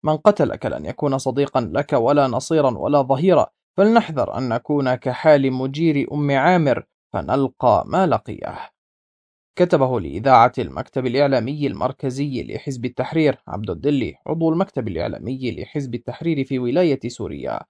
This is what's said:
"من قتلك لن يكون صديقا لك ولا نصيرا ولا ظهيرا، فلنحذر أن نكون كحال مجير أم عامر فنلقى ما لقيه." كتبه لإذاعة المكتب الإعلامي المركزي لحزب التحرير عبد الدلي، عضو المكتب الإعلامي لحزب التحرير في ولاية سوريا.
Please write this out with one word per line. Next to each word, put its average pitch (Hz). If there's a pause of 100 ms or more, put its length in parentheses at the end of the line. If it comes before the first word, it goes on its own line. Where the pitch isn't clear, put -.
"من 156
قتلك 175
لن 69
يكون 135
صديقا 135
لك 117
ولا 139
نصيرا 135
ولا 135
ظهيرا، 139 (300)
فلنحذر 190
أن 127
نكون 127
كحال 135
مجير 139
أم 147
عامر 143 (280)
فنلقى 113
ما 185
لقيه." - (880)
كتبه 135
لإذاعة 113
المكتب 120
الإعلامي 135
المركزي 131
لحزب 127
التحرير 143 (100)
عبد 104
الدلي، 107 (120)
عضو 160
المكتب 160
الإعلامي 117
لحزب 123
التحرير 143
في 131
ولاية 135
سوريا. 71 (100)